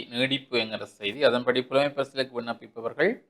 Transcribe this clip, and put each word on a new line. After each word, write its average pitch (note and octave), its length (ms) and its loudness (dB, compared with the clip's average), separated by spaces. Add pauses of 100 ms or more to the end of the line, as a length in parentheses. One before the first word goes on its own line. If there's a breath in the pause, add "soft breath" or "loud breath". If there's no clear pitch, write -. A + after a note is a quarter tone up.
நீடிப்பு C3 500 0
என்கிற G#2+ 260 -4
செய்தி. G#2+ 380 -4
அதன்படி B2 400 4
புலமை C3+ 260 2
பரிசிலுக்கு C3 420 -4
விண்ணப்பிப்பவர்கள் A#2 800 -2 (180)